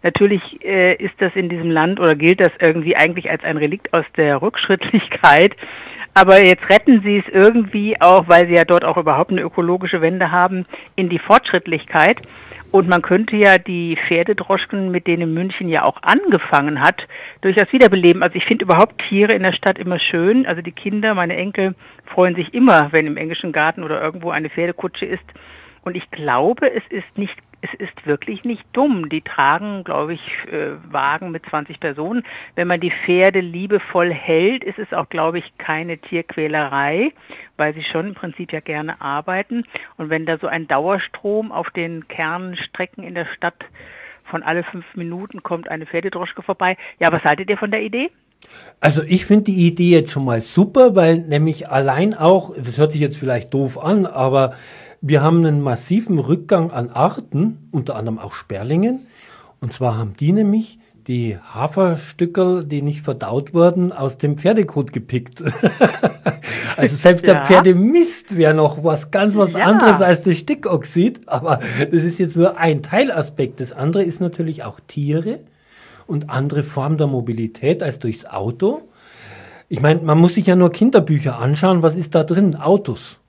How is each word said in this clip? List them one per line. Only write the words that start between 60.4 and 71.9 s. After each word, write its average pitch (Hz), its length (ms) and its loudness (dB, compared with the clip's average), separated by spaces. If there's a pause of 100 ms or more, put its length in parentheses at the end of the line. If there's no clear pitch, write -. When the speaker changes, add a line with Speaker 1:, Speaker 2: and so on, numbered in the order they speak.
Speaker 2:
die 117 320 -4
Haferstückerl, 175 1300 -2
die 143 180 -6
nicht 147 200 -6
verdaut 131 520 -6
wurden, 175 380 2
aus 135 260 -8
dem 147 180 -2
Pferdekot 170 560 -2
gepickt. - 560 -8
<laughs> 117 60 -6 (1200)
Also - 180 2
selbst 175 320 4
der 190 100 6
Speaker 1:
Ja. 139 80 -2
Speaker 2:
Pferdemist 190 920 4
wär 156 160 4
noch 151 320 2
was 151 260 -2
ganz 202 260 0
was 185 180 2
Speaker 1:
Ja. 190 100 0
Speaker 2:
anderes 214 380 6
als 180 180 4
das 180 160 2
Stickoxid, 208 920 -2
aber 135 320 -2 (320)